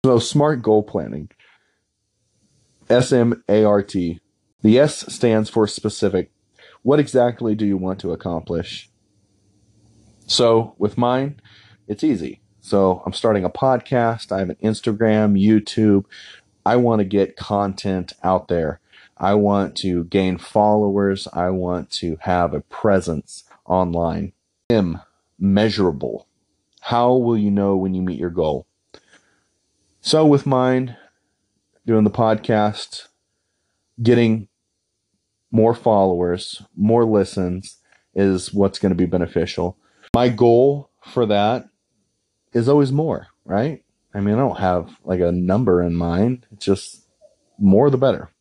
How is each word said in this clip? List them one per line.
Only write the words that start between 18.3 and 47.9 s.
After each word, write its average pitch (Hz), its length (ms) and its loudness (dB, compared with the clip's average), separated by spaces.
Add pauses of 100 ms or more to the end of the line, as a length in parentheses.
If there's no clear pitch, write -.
there. 80 320 -4 (380)
I 98 180 0
want 101 420 0
to 87 280 -4
gain 92 320 -2
followers. 101 960 0
I 90 160 -2
want 90 420 -6
to 82 300 -8
have 87 320 -2
a 73 80 -6
presence - 840 -4 (220)
online. 85 680 -2 (360)
M, 95 320 0 (360)
measurable. 95 920 0 (600)
How 123 260 2
will 117 240 0
you 104 120 0
know 98 280 2
when 92 160 -2
you 92 80 -4
meet 90 180 -6
your 87 100 -4
goal? 78 380 -4 (1300)
So 156 240 2
with 143 200 4
mine, 127 520 0 (880)
doing 110 180 2
the 104 80 2
podcast, 107 960 -2 (960)
getting 113 480 2 (1000)
more 113 240 4
followers, 92 880 0 (140)
more 113 300 2
listens 95 720 -2 (360)
is 95 400 0
what's 98 260 0
gonna 92 160 0
be 90 100 0
beneficial. 87 720 -4 (360)
My 123 140 2
goal 123 600 2 (160)
for 123 200 -2
that 104 440 0 (840)
is 120 160 0
always 139 240 4
more, 143 360 -4 (180)
right? 123 360 -4 (320)
I 104 60 -8
mean, 101 160 0
I 117 40 0
don't 131 200 -2
have, 90 340 -2 (120)
like, 90 160 -2
a 87 100 2
number 90 500 0
in 85 140 -2
mind. 92 560 -2
It's 107 140 -14
just - 400 -4 (520)
more 104 320 4
the 131 80 0